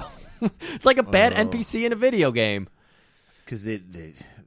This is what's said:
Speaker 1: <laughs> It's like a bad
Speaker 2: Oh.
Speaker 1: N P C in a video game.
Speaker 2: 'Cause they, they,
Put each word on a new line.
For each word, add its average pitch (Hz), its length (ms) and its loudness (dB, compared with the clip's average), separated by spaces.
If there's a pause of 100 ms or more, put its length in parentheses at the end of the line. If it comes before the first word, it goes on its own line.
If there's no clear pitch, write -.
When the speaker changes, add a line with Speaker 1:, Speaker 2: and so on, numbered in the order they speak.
Speaker 1:
<laughs> - 60 -20 (640)
It's - 120 -6
like 254 120 6
a 254 60 4
bad 202 300 4
Speaker 2:
Oh. - 20 -6
Speaker 1:
N 220 140 0
P 233 140 -4
C 226 220 -4
in 233 60 -2
a 233 60 -4
video 214 340 2
game. 107 380 -2 (760)
Speaker 2:
'Cause 107 180 -12
they, 110 140 -8
they, 87 360 -20 (340)